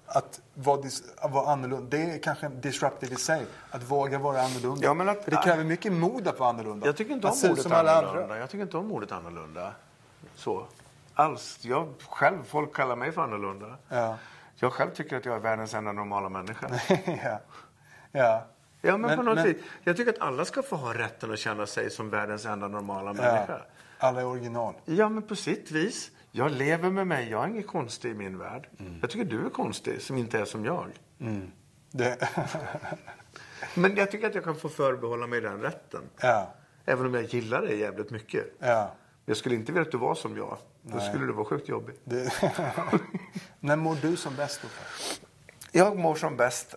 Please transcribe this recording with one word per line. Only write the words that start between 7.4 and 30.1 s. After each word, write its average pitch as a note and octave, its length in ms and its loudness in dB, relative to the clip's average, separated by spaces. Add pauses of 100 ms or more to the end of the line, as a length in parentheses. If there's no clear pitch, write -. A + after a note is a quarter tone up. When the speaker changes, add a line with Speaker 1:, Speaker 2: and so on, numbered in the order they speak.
Speaker 1:
ut F3 60 8
Speaker 2:
ordet C#3 100 2
Speaker 1:
som E3+ 100 0
alla E3 260 8
Speaker 2:
annorlunda. A#2+ 240 2
Speaker 1:
andra. A2 160 -6
Speaker 2:
Jag B2 120 -6
tycker G3+ 120 -6
inte E3 140 -4
om G3+ 160 -4
ordet G#2+ 200 -4
annorlunda. E2+ 600 -8 (600)
Så. G2+ 320 -4 (480)
Alls. D3 500 2
Jag C#3+ 300 0 (140)
själv, D#3 360 4
folk D3 320 -2
kallar B2+ 200 0
mig C3 160 -4
för E3 100 0
annorlunda. G#2 560 -6 (100)
Speaker 1:
Ja. A#2 280 0 (420)
Speaker 2:
Jag B2 140 2
själv D#3+ 180 0
tycker D#3 260 -6
att - 80 -6
jag A#2+ 120 -2
är G#2+ 40 -4
världens A2 340 -2
enda G#2+ 180 -2
normala G2+ 360 -2
människa. F#2+ 400 -8 (200)
Speaker 1:
<laughs> F#3+ 80 6 (280)
Ja. A2 160 -4 (720)
Ja. A2+ 340 4 (340)
Speaker 2:
Ja, E3+ 160 6
men G#3+ 40 0
Speaker 1:
Men, A#3 160 2
Speaker 2:
på B3+ 60 2
något A3+ 120 4
Speaker 1:
men D#3+ 100 6
Speaker 2:
vis. F3+ 120 4 (280)
Jag F3 120 4
tycker A#3 160 2
att - 80 -8
alla D3 240 0
ska - 180 -2
få G#3 140 -4
ha B2 180 -2
rätten A2+ 380 -4
att G#2+ 60 -2
känna G#2+ 280 -2
sig G#2+ 240 -2
som A2 200 -6
världens G#2+ 360 -2
enda G#2 220 -4
normala G2+ 480 -4
Speaker 1:
Ja. G#2+ 60 -2 (100)
Speaker 2:
människa. G#2 280 0 (380)
Speaker 1:
Alla B2+ 220 2
är B2+ 60 0
original. A#2+ 480 -4 (100)
Speaker 2:
Ja, G3+ 240 4
men A3 140 -2
på G#3+ 140 -6
sitt - 340 -4
vis. D#3 400 -2 (200)
Jag C3+ 200 0
lever D#3 400 2
med F#3+ 160 0
mig. C3 240 0
Jag A2 140 0
är E3 40 0
ingen G#3+ 140 -4
konstig B2 480 -4
i A2+ 40 -4
min F#2+ 240 -6
värld. G2 300 -10 (100)
Speaker 1:
Mm. F2+ 220 -12
Speaker 2:
Jag B2 100 -2
tycker A3+ 140 -4
du C#3 220 -2
är C4+ 40 -4
konstig - 520 -4
som C3+ 140 -4